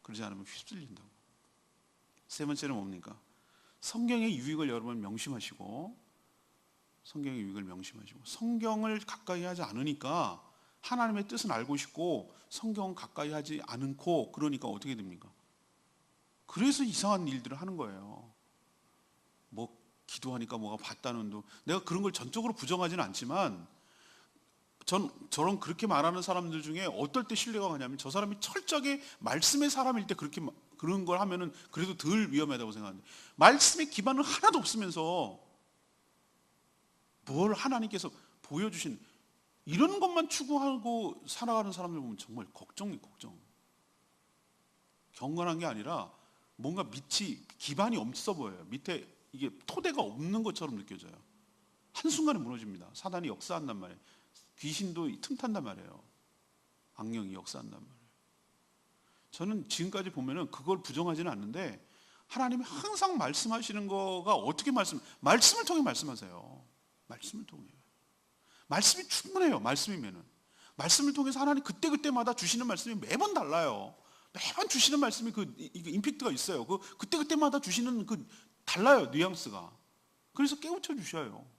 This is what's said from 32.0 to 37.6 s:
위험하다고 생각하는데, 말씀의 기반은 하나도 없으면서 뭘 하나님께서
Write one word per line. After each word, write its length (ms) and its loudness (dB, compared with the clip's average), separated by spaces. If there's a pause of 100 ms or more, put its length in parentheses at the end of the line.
위험하다고 400 0
생각하는데, 360 -10 (300)
말씀의 520 10
기반은 340 2
하나도 360 6
없으면서 840 0 (1800)
뭘 300 4
하나님께서 560 -2 (320)